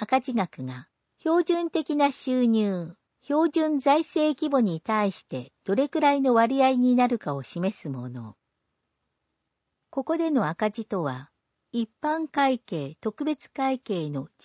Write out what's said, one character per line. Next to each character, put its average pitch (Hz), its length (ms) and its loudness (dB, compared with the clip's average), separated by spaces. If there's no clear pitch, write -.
赤 262 180 2
字 254 140 -6
額 180 320 -4
が、 127 240 -10
標 330 260 2
準 339 240 0
的 302 260 -2
な 285 160 4
収 254 320 0
入、 202 540 0
標 311 280 0
準 311 300 0
財 285 200 4
政 302 380 0
規 311 120 -2
模 269 100 2
に 180 220 0
対 208 320 0
し - 100 -16
て - 300 -10
ど 190 100 -2
れ 262 140 2
く 311 140 -2
ら 285 140 4
い 285 60 0
の 262 120 2
割 233 280 4
合 262 140 4
に 247 200 4
な 247 120 4
る 240 100 0
か 151 160 -4
を 139 80 -6
示 175 380 -4
す 160 100 -10
も 127 200 -8
の。 117 260 -12
こ 269 140 -6
こ 320 140 -2
で 320 140 0
の 214 180 2
赤 214 200 -2
字 214 160 -8
と 185 180 -4
は、 135 280 -6
一 240 180 -4
般 311 260 -4
会 269 300 0
計、 151 400 -8
特 220 240 -8
別 302 260 -6
会 269 300 -4
計 170 300 -4
の 147 180 -6